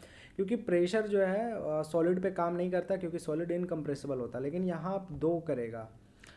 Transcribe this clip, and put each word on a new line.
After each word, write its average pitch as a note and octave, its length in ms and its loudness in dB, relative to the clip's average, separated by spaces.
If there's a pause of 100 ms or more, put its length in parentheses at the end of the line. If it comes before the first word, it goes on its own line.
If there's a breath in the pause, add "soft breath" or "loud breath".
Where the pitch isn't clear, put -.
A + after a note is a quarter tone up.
(360 loud breath)
क्योंकि G3 220 0
प्रेशर F3+ 500 4
जो G3+ 120 4
है, G3+ 320 2
अ, D#3 300 0
सॉलिड E3+ 400 2
पे F#3+ 80 2
काम E3+ 240 0
नहीं F3+ 160 0
करता, F3+ 260 0
क्योंकि E3+ 220 -4
सॉलिड E3 320 -2
इनकम्प्रेसिबल D3+ 720 -2
होता A#2+ 180 -6
है। B2+ 60 -4
लेकिन E3+ 200 -2
यहाँ F3 300 -2
आप F#3+ 180 -6
दो D#3 280 2
करेगा, A#2 480 -4 (480 loud breath)